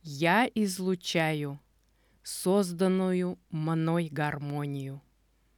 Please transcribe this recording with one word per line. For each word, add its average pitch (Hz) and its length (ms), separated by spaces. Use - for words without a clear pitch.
Я 165 500
излучаю 180 1040
созданную 185 1160
мной 160 600
гармонию 143 920